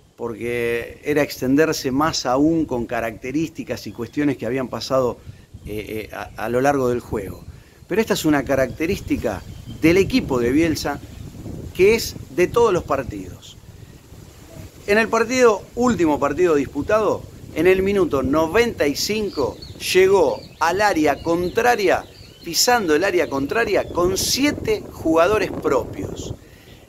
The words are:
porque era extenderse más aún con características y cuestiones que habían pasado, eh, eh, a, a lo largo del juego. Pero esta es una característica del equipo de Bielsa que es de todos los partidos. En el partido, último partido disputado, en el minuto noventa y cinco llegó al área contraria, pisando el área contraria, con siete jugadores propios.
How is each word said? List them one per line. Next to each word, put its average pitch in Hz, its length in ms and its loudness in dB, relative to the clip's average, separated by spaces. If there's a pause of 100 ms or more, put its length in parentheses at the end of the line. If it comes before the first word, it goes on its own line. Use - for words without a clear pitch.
(160)
porque 117 880 -4
era 147 180 2
extenderse 139 720 2
más 151 340 0
aún 147 400 2
con 120 220 -4
características 123 960 -4
y 107 60 -10
cuestiones 131 460 -2
que 113 100 -6
habían 127 200 -2
pasado, 120 520 -2 (480)
eh, 104 420 -8
eh, - 60 -14
a, 101 300 -10
a 117 40 -4
lo 123 120 2
largo 139 280 2
del 120 100 0
juego. 98 440 -8 (440)
Pero 175 140 0
esta 202 140 0
es - 100 -6
una 147 180 4
característica 131 1000 -2 (360)
del 170 180 6
equipo 170 420 2
de 120 120 2
Bielsa 151 480 0 (760)
que 196 180 6
es - 220 -2 (200)
de 180 120 2
todos 233 260 4
los 160 100 0
partidos. 107 720 -6 (1300)
En 202 100 4
el 220 120 2
partido, 226 520 0 (140)
último 170 440 2
partido 147 360 2
disputado, 143 640 0 (320)
en 160 140 2
el 190 160 4
minuto 170 400 0
noventa 160 640 2
y 139 80 0
cinco 180 600 -2 (360)
llegó 185 480 6 (180)
al 175 220 0
área 151 400 2
contraria, 175 840 2 (400)
pisando 170 520 2
el 165 80 4
área 175 260 0
contraria, 147 580 0
con 175 300 0
siete 247 760 0
jugadores 170 600 2
propios. 101 840 -4 (560)